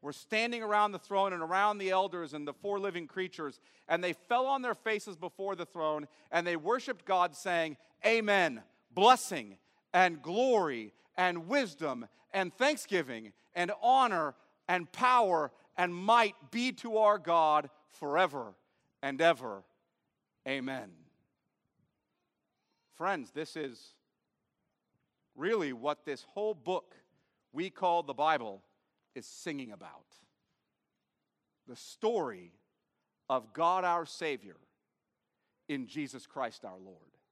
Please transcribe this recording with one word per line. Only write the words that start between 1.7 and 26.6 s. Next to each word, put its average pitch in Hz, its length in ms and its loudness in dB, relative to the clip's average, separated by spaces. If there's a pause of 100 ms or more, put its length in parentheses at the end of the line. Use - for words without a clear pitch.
the 196 120 -4
elders 180 440 0
and 147 140 -8
the 160 60 -8
four 202 260 -4
living 175 280 -6
creatures, 175 520 -8 (280)
and 170 160 0
they 180 100 -2
fell 247 320 0
on 269 160 0
their 247 140 -4
faces 208 420 -6
before 190 380 -8
the 170 100 -4
throne, 151 420 -4 (240)
and 175 160 2
they 170 80 0
worshiped 220 500 -4
God, 175 300 2
saying, 165 420 -2 (280)
'Amen. 202 580 2 (280)
Blessing 180 680 4 (320)
and 175 300 4
glory 165 720 0 (220)
and 175 320 0
wisdom 160 600 -2 (240)
and 185 220 -2
thanksgiving 147 800 -2 (200)
and 175 180 -2 (100)
honor 214 540 2 (320)
and 175 240 -2
power 202 600 2 (240)
and 175 180 0
might 202 580 2
be 240 200 -2
to 220 260 -4
our 208 200 6
God 156 520 4 (180)
forever 143 680 -2 (460)
and 135 180 -6
ever. 123 460 2 (840)
Amen.'" 127 640 -10 (1800)
Friends, 170 380 -4
this 151 260 -10
is 135 380 -12 (1400)
really 165 380 -2
what 139 320 -6
this 139 180 -8
whole 214 300 -4
book 160 420 -6 (560)